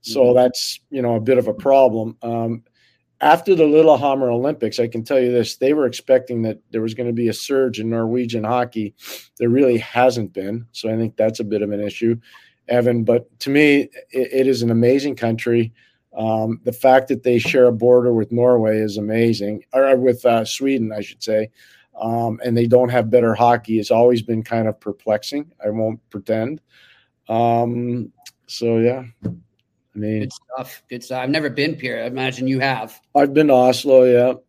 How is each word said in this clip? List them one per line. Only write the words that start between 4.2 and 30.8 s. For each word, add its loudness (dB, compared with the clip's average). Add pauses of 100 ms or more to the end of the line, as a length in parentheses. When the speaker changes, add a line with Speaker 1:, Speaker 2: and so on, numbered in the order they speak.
Speaker 1:
Olympics, -4
I 0
can -8
tell 0
you 2
this: 0
they 0
were 0
expecting -2
that -6 (120)
there -4
was -4
gonna -6
be -2
a -4
surge -2
in -6
Norwegian -4
hockey. -4 (440)
There 0
really 4
hasn't 0
been. -8
So -8
I -2
think -4
that's 0
a -4
bit -4
of -4
an -6
issue, -2 (500)
Evan. 0
But -2
to -8
me, 4 (220)
it, -4
it 2
is 0
an 0
amazing 2
country. -2 (420)
Um, -4
the -4
fact 2
that -4
they 2
share 2
a 4
border 2
with -2
Norway 2
is -4
amazing, -2 (100)
or, 2
or 6
with, 0
uh, 2
Sweden, -4
I -10
should -16
say. -2 (500)
Um, -4
and -2
they 2
don't 4
have -2
better 2
hockey 0
has -4
always 4
been -6
kind -4
of -6
perplexing. -6 (140)
I -2
won't -4 (120)
pretend. -6 (680)
Um, -2 (340)
so, -4
yeah. 0 (220)
I -16
mean, -4
Speaker 2:
Good -8
stuff. -16